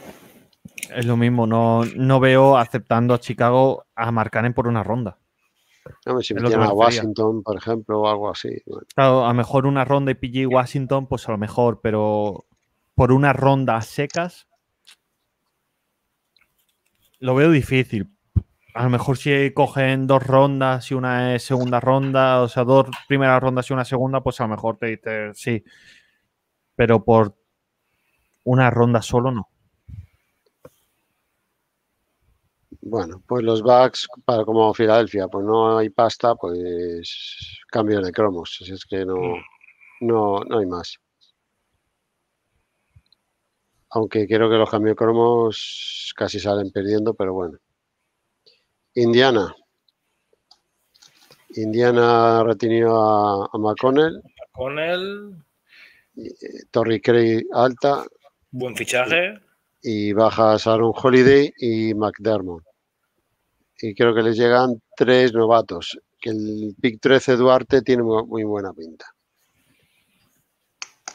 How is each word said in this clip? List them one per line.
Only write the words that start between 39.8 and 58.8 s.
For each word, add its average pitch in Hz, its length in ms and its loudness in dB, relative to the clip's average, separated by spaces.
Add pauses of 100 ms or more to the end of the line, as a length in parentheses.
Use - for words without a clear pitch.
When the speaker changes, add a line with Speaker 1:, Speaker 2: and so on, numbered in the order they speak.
Speaker 2:
no, 104 380 0
no 120 140 -2
hay 104 80 0
más. 90 300 -10 (3000)
Aunque 110 380 -2
creo 110 220 2
que 113 60 4
los 110 140 2
cambios 110 220 0
de 104 40 -4
cromos 117 1200 -2
casi 104 220 -6
salen 101 320 -4
perdiendo, 107 440 -4
pero 95 180 -4
bueno. 90 260 -8 (1400)
Indiana. 117 600 2 (2000)
Indiana 117 840 4
ha 113 40 2
retenido 113 580 2
a, 104 500 0
a 113 60 -6
McConnell. 139 640 0 (300)
Speaker 3:
McConnell. 180 840 -8 (800)
Speaker 2:
Y, 113 140 -18
eh, - 60 -18 (360)
Torrey 113 300 0
Craig 117 520 2
alta. 127 520 0 (460)
Speaker 3:
Buen 123 260 -10
fichaje. 160 640 -4 (420)